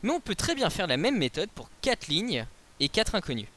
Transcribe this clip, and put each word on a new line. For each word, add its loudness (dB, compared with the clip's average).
Mais 0
on 2
peut -2
très -2
bien 2
faire -2
la 2
même 2
méthode 0
pour -14
quatre 0
lignes 0
et 2
quatre 2
inconnus -2